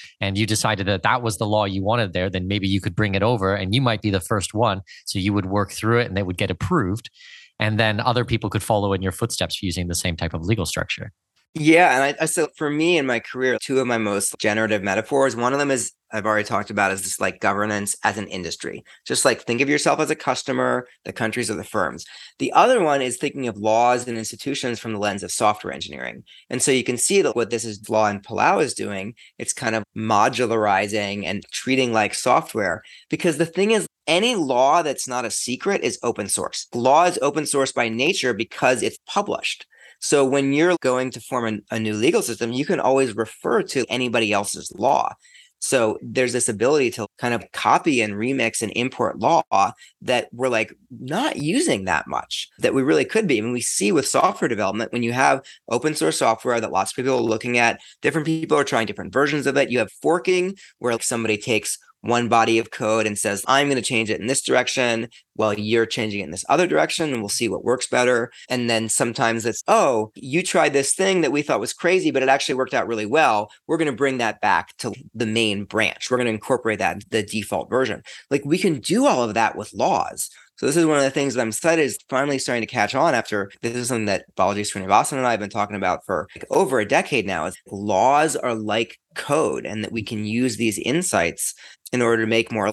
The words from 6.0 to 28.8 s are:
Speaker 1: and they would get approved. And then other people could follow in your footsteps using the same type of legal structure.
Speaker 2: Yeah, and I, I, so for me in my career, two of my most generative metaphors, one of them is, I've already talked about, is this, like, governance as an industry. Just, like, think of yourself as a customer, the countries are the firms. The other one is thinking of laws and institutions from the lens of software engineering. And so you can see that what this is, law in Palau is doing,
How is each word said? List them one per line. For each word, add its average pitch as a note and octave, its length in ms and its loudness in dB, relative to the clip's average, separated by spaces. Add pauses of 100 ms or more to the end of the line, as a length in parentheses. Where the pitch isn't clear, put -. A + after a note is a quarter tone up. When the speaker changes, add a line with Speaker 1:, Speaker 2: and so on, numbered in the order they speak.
Speaker 1:
and F#2 100 -6
they G2+ 60 0
would F2+ 160 -4
get G2+ 120 -2
approved. G#2+ 600 -2 (480)
And G#2+ 200 0
then G#2+ 220 2
other A#2+ 240 2
people A2 240 -2
could G2+ 140 -2
follow G2+ 320 2
in F#2 80 -2
your F#2 100 -2
footsteps - 500 -4
using F2 260 -4
the E2+ 60 -4
same E2+ 220 -2
type E2+ 160 -4
of E2 140 -6
legal F#2 180 0
structure. - 480 -6 (440)
Speaker 2:
Yeah, D#3+ 380 6
and C3+ 80 4 (160)
I, - 40 -2
I, D#3+ 40 0
so D#3 300 0
for D3+ 120 -4
me D#3+ 300 2
in C3+ 80 0
my A#2+ 140 0
career, B2 420 -2
two C3 160 0
of C3 80 2
my A#2+ 100 0
most G2+ 440 -2
generative G#2+ 420 2
metaphors, A2+ 540 0
one A#2+ 160 2
of C#3 80 0
them C#3+ 100 0
is, A#2 220 -2 (200)
I've G#2+ 140 -4
already G#2+ 180 2
talked G2+ 240 -2
about, G2+ 220 2
is F#2+ 120 -4
this, G2 180 -6
like, F#2+ 180 -2
governance G#2 640 0
as A2 160 0
an G2 80 -6
industry. - 560 -10 (240)
Just, - 180 -2
like, B2+ 180 2
think A#2+ 180 -2
of C#3 80 2
yourself D3 320 2
as D3+ 100 -2
a D#3 60 0
customer, B2+ 720 -2 (160)
the G#2+ 80 -10
countries A2 400 -4
are - 20 -2
the E2+ 80 -6
firms. F2+ 420 -4 (360)
The C3+ 140 -4
other A3 280 6
one C#3+ 200 2
is B2 160 -4
thinking C#3 280 -4
of G#2 100 -4
laws A#2+ 520 2
and A#2 100 -6
institutions A#2+ 600 -6
from A2 140 -6
the G2+ 40 -6
lens G2+ 240 -2
of F2+ 80 -10
software G#2 420 0
engineering. B1+ 520 -12 (260)
And B2 100 -4
so C#3+ 120 2
you B2 100 2
can B2 140 -2
see G3 260 2
that B2 140 0
what A2+ 140 0
this A2+ 140 -4
is, G#2 240 -10
law A2 200 4
in G2+ 120 -2
Palau C#3+ 400 2
is C3 140 0
doing, G2+ 400 -6 (240)